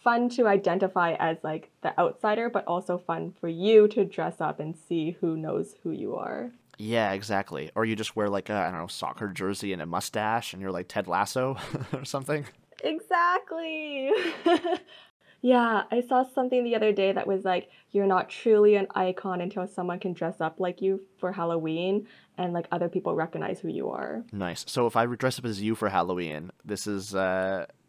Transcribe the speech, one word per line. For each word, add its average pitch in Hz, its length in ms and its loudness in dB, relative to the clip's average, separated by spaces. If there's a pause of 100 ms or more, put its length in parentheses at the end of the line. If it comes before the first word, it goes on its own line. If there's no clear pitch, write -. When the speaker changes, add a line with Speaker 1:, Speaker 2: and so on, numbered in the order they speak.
Speaker 1:
Fun 240 280 2
to 240 160 2
identify 190 680 2
as, 165 280 0
like, 156 280 -6 (100)
the - 180 -4
outsider, 214 520 2
but - 160 -2
also 180 320 -2
fun 165 420 -6
for 170 80 -4
you 208 400 8
to 208 160 2
dress 170 340 -4
up 156 220 -4
and 160 160 -8
see 165 460 -4
who 165 120 0
knows 156 480 -4
who 170 80 -4
you - 240 -6
are. - 360 -6 (260)
Speaker 2:
Yeah, 107 360 0
exactly. 98 600 -4
Or 113 120 0
you 110 100 0
just 107 180 -6
wear, 104 140 0
like, 101 220 -2
a, 107 40 -2
I 92 160 0
don't 85 100 -6
know, 87 60 -8
soccer 95 420 -8
jersey 95 440 -4
and 87 80 -6
a 78 60 -6
mustache 107 680 -2
and 92 80 -14
you're, 95 120 -6
like, 90 160 -6
Ted 98 200 -4
Lasso 127 480 0 (200)
<laughs> 135 180 -8
or 135 100 -8
something. 143 400 -4 (380)
Speaker 1:
Exactly. 320 1300 -2 (340)
<laughs> 339 80 6 (920)
Yeah, 233 460 6
I 240 100 0
saw 254 240 2
something 254 400 0
the 233 100 0
other 220 160 4
day 196 220 4
that - 140 0
was 190 180 0
like, 180 240 0 (220)
"You're 196 160 2
not 185 240 4
truly 208 460 6
an 196 180 2
icon 185 480 0
until 180 240 -4
someone 180 320 -4
can 175 160 -4
dress 165 260 -4
up 160 180 -4
like 180 220 -2
you 190 220 0 (160)
for 214 140 -2
Halloween 170 760 0 (300)
and, 180 160 -2
like, 175 180 -2
other 170 160 0
people 170 260 -2
recognize 160 460 -4
who 170 80 -6
you - 220 -4
are." 220 420 -8
Speaker 2:
Nice. 90 340 -6
So 120 200 0
if 113 100 0
I 117 80 4
dress 123 340 -2
up 123 60 -12
as 104 160 -4
you 110 140 0
for 104 160 -2
Halloween, 87 600 -2 (140)
this 104 220 -6
is, 101 280 -6
uh, 95 520 0 (220)